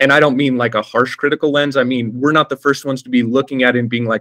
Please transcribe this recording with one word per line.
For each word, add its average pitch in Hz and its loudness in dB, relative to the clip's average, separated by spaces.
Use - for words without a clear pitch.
and 135 4
I 147 6
don't 143 2
mean, 131 0
like, 117 -2
a 107 -2
harsh 123 -2
critical 147 -2
lens. 143 0
I 127 4
mean, 123 -2
we're 143 2
not 156 2
the 135 -6
first 139 0
ones 135 -6
to - -18
be 123 2
looking 131 -2
at 123 2
it 123 -2
and 120 -2
being 117 -4
like, 110 -2